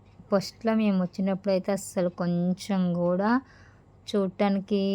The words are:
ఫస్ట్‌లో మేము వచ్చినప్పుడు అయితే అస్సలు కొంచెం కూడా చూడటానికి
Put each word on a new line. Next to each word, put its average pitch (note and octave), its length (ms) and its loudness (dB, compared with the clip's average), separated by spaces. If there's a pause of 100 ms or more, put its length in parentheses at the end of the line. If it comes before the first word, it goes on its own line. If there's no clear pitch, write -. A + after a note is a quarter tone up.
(260)
ఫస్ట్‌లో G3+ 500 -2
మేము G#3 240 2
వచ్చినప్పుడు F#3+ 540 -2
అయితే F#3 180 0
అస్సలు F#3+ 440 -2
కొంచెం F3 680 0 (120)
కూడా F3+ 360 0 (800)
చూడటానికి G3 760 0 (140)